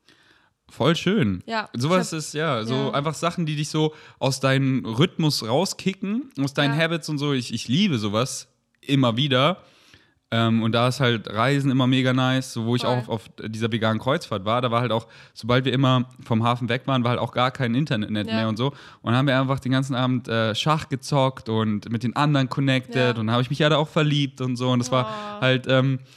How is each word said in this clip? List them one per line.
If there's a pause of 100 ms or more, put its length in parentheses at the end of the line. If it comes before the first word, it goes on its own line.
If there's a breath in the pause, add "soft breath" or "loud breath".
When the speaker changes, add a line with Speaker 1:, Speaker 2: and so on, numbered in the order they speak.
(680 soft breath)
Speaker 1:
Voll
schön.
Speaker 2:
Ja,
Speaker 1:
Sowas
Speaker 2:
ich
hab,
Speaker 1:
ist,
ja,
so
Speaker 2:
ja.
Speaker 1:
einfach
Sachen,
die
dich
so (240 loud breath)
aus
deinem
Rhythmus
rauskicken, (100)
aus
deinen
Speaker 2:
Ja.
Speaker 1:
Habits
und
so.
Ich,
ich
liebe
sowas (340)
immer
wieder. (720 soft breath)
Ähm,
und
da
ist
halt
Reisen
immer
mega
nice,
so
wo
ich
Speaker 2:
Voll.
Speaker 1:
auch
auf,
auf (200)
dieser
veganen
Kreuzfahrt
war,
da
war
halt
auch, (280 loud breath)
sobald
wir
immer (160)
vom
Hafen
weg
waren,
war
halt
auch
gar
kein
Internet
Speaker 2:
Ja.
Speaker 1:
mehr
und
so. (340 loud breath)
Und
dann
haben
wir
einfach
den
ganzen
Abend,
äh,
Schach
gezockt
und
mit
den
anderen
connected
Speaker 2:
Ja.
Speaker 1:
und
dann
hab
ich
mich
ja
da
auch
verliebt
und
so.
Und
das
war
Speaker 2:
Oh.
Speaker 1:
halt,
ähm, (180 loud breath)